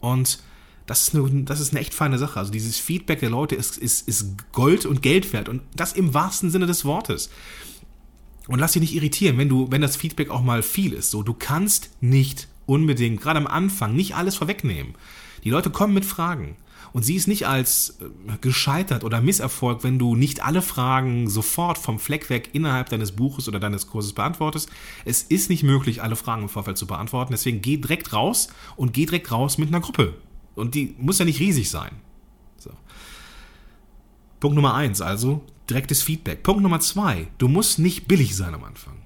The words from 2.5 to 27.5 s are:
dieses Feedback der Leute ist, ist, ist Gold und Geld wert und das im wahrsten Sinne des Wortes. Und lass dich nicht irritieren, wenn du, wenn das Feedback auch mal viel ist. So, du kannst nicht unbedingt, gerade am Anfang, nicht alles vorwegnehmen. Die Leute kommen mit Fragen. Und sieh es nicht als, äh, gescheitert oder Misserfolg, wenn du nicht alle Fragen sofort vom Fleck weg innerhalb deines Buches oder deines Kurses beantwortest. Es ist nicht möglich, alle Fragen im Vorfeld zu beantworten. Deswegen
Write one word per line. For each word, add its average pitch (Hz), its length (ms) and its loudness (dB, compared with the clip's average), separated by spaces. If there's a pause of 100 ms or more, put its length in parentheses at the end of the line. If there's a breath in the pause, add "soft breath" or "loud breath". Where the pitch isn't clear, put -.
dieses 110 240 -4
Feedback 165 440 -2
der 117 100 0
Leute 135 240 0
ist, - 240 -6
ist, - 280 -2
ist 98 460 -4
Gold 139 340 4
und 135 160 0
Geld 190 300 4
wert 104 160 -4
und 127 140 -6 (120)
das 170 200 -4
im 175 180 2
wahrsten 175 380 0
Sinne 180 160 2
des 170 180 0
Wortes. 143 460 -2 (1200 loud breath)
Und 123 100 0
lass 156 140 2
dich 160 100 4
nicht 156 120 0
irritieren, 147 440 2
wenn 143 100 4
du, 131 220 4
wenn 139 100 2
das 135 160 2
Feedback 156 340 -4
auch 127 120 -2
mal 120 200 2
viel 196 300 0
ist. - 180 -2
So, 107 120 -2
du 110 100 -2
kannst 170 580 0 (100)
nicht 135 480 4 (180)
unbedingt, 127 540 2
gerade 156 180 0
am 147 80 0
Anfang, 160 500 0
nicht 190 180 0
alles 180 220 -2
vorwegnehmen. 107 580 -4 (480 loud breath)
Die 107 80 -2
Leute 143 200 2
kommen 202 240 2
mit 196 100 4
Fragen. 160 520 -4 (360 loud breath)
Und 123 100 -2
sieh 139 140 2
es 180 100 0
nicht 202 220 0
als, - 520 0
äh, 95 400 -10
gescheitert 139 640 0
oder 113 160 0
Misserfolg, 123 640 0
wenn 127 140 2
du 120 160 4
nicht 135 300 2
alle 165 180 2
Fragen 127 680 0
sofort 156 480 0
vom 110 220 -4
Fleck - 320 -4
weg 120 220 -2
innerhalb 139 380 0
deines 110 220 -2
Buches 127 360 -2
oder 101 100 -4
deines 101 280 -4
Kurses 104 260 -6
beantwortest. 156 580 -4 (340 loud breath)
Es - 180 -2
ist 185 280 0
nicht 170 120 2
möglich, 135 400 2
alle 113 120 -2
Fragen 113 280 -4
im 101 60 -4
Vorfeld 98 300 -6
zu 104 80 -6
beantworten. 123 460 -4
Deswegen 113 300 -2